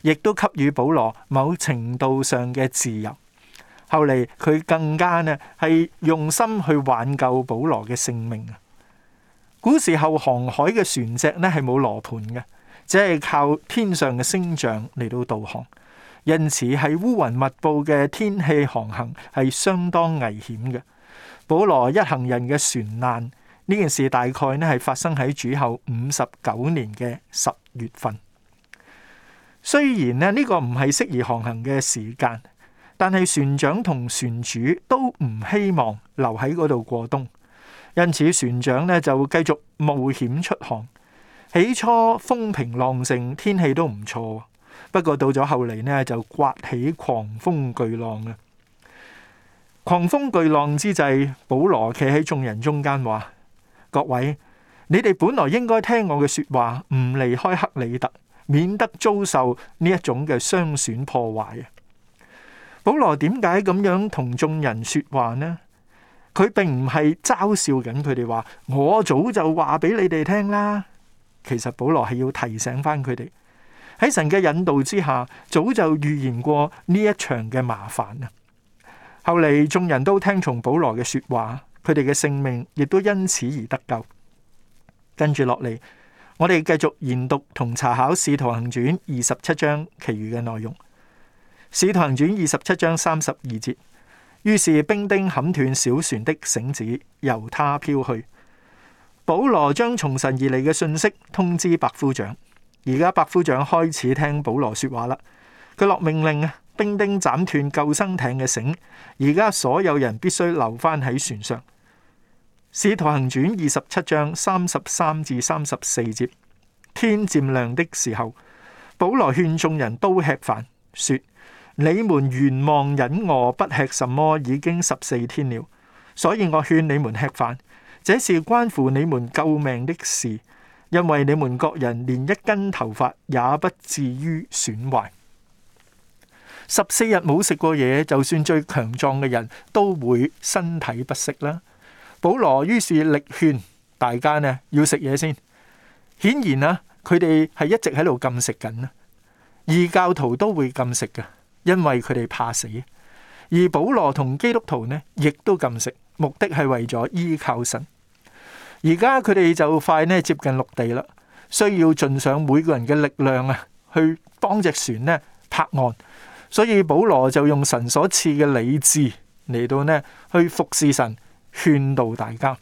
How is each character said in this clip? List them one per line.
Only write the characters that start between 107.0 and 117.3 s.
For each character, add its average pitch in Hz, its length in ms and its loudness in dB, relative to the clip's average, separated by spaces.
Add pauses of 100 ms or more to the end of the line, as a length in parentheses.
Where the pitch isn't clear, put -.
斬 143 240 2
斷 143 260 0
救 147 220 0
生 185 240 -4
艇 127 200 -2
嘅 131 80 -2
繩， 127 300 -2 (420)
而 139 160 2
家 208 160 4
所 151 320 0
有 156 160 2
人 117 200 0
必 185 100 -4
須 175 240 0
留 120 240 -2
返 156 260 -2
喺 131 160 -2
船 107 240 -6
上。 117 160 -6 (1160)
《使 208 240 0
徒 165 80 -2
行 139 240 2
傳》 156 340 0
二 143 60 0
十 - 180 -2
七 - 140 -4
章 151 340 -2
三 185 320 -2
十 - 100 -4 (100)
三 156 360 -2
至 123 160 -4
三 151 260 -6
十 - 160 -6
四 - 220 -4
節， 117 260 -4 (640)
天 214 320 0
漸 139 280 0